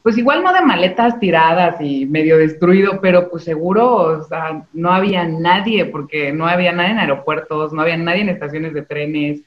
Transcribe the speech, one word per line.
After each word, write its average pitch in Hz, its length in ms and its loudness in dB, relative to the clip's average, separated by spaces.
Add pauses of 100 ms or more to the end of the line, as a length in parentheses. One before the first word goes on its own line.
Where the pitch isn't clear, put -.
pues 220 160 0
igual 285 260 2
no 370 100 2
de 370 80 4
maletas 233 580 2
tiradas 170 640 2
y 139 240 -2
medio 156 320 2
destruido, 185 640 2
pero 180 280 2
pues 165 140 -10
seguro, 170 760 0
o 156 40 -12
sea, 160 480 -8
no 165 200 -2
había 185 340 0
nadie, 175 600 0
porque 147 460 -6
no 160 160 -2
había 175 240 2
nadie 175 200 0
en 226 80 0
aeropuertos, 151 760 -4
no 156 80 -4
había 165 160 0
nadie 170 240 -2
en 208 80 -2
estaciones 156 440 -6
de 147 80 -6
trenes. 147 640 -6